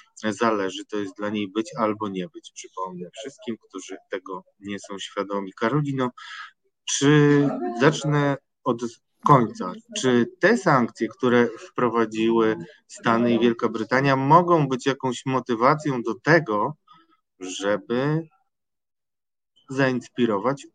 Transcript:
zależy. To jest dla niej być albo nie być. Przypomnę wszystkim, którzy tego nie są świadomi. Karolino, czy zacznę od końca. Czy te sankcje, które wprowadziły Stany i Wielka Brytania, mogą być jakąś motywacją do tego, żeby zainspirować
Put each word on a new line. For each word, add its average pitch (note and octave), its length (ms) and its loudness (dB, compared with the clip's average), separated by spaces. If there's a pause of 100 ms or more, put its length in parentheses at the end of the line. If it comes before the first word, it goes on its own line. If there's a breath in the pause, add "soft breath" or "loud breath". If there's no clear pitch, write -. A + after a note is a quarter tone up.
(160 loud breath)
zależy. G2+ 720 -4
To G#2+ 120 -8
jest G2 200 -8
dla G#2 120 -6
niej G#2 220 -6
być A2+ 260 -6
albo G#2+ 320 -2
nie F#2 240 -6
być. - 180 -20
Przypomnę F#2 640 -12
wszystkim, - 440 -12 (120)
którzy F#2+ 280 -14 (140)
tego F#2 320 -10 (160)
nie G2+ 200 -10
są G2 200 -14
świadomi. G2 540 -8
Karolino, C3+ 580 -2 (760 loud breath)
czy C#3+ 640 4 (320)
zacznę D3 580 2 (260)
od A#2+ 180 -2 (440)
końca. A2 480 4 (240)
Czy A#2+ 300 2 (120)
te G#3+ 180 4
sankcje, B2 500 2
które A#2+ 400 2
wprowadziły A2+ 1080 0 (320 loud breath)
Stany A#2+ 460 0
i A2+ 60 2
Wielka A#2 300 0
Brytania, B2+ 460 0
mogą D#3+ 520 4
być C3 180 -4
jakąś C3 400 -4
motywacją C3 800 0
do A2+ 200 -4
tego, C#3+ 520 2 (640 soft breath)
żeby G#2 880 -2 (1400)
zainspirować B2 1040 0